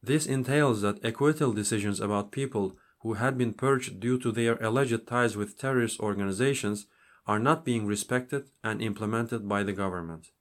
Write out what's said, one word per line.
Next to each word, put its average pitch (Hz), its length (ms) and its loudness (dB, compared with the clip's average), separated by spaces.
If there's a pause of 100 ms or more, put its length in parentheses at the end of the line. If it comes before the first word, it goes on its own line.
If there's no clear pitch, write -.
This 156 240 2
entails 131 560 2
that 104 220 0
acquittal 139 480 2
decisions 104 480 0
about 104 320 0
people 101 440 -2 (260)
who 113 120 -2
had 127 240 0
been 120 140 0
purged 127 480 0
due 123 180 0
to 120 140 0
their 117 240 2
alleged 113 500 0
ties 120 300 2
with 104 200 -6
terrorist 127 440 0
organizations 104 840 0 (420)
are 104 100 2
not 156 260 2
being 113 220 0
respected 127 580 -2 (200)
and 110 180 -2
implemented 110 680 -2
by 101 140 0
the 101 100 -2
government. 90 580 -6 (100)